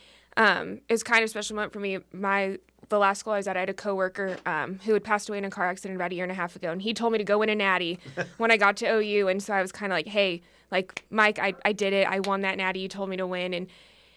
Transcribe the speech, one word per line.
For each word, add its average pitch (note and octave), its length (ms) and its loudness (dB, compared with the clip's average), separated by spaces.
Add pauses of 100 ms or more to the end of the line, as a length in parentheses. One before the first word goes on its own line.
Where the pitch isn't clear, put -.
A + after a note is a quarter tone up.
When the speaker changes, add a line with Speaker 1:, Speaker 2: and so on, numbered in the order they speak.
(380)
Speaker 1:
um, G3 500 2
it A#3 60 2
was A3+ 100 0
kind A3+ 200 4
of - 20 0
a A3 40 -4
special G#3+ 260 -8
moment G#3 180 -4
for G#3 60 -10
me. F#3+ 200 -4 (120)
My, G3 480 0 (300)
the G#3 80 2
last G3 220 4
school A3 140 -4
I G#3 40 0
was G3+ 100 -2
at, F#3+ 80 -2
I F3+ 60 0
had F#3 80 -2
a F#3+ 40 -4
coworker, F#3+ 720 -2
um, D#3+ 380 -4
who G#3+ 100 2
had G3+ 100 2
passed G#3 260 -2
away G#3 80 -6
in G3+ 80 -4
a G3 40 -6
car G3 180 0
accident F#3+ 280 -6
about F3+ 160 -4
a F#3 40 -6
year F3+ 100 -4
and F3+ 60 -6
a F#3 40 -6
half F3 200 -6
ago, E3+ 160 -6
and F#3+ 100 -6
he A3 120 -2
told A3+ 200 0
me A3 40 0
to G#3+ 60 -2
go G3+ 140 2
win G#3+ 120 2
a G#3+ 60 2
natty F3+ 440 0 (180)
Speaker 2:
<laughs> F3+ 200 -6
Speaker 1:
when A3+ 140 4
I A3+ 60 6
got G3+ 200 6
to A3+ 120 0
O A3 100 4
U, G#3 280 2
and F#3+ 140 0
so G#3 120 -4
I G3 80 2
was F3+ 100 -2
kinda G3 240 -4
like, D#3+ 120 -2
"Hey, G3+ 340 0 (280)
like, F#3+ 400 -4
Mike, G#3+ 300 4
I, G3 140 0 (100)
I G#3 80 2
did G3 220 0
it. G3 140 4
I G3 120 0
won G3 220 0
that F#3+ 160 -2
natty F#3+ 220 -2
you F#3+ 100 -6
told G3 200 -6
me F#3 80 -4
to F#3 100 -2
win." F3+ 260 -4
And, F#3 140 -6 (500)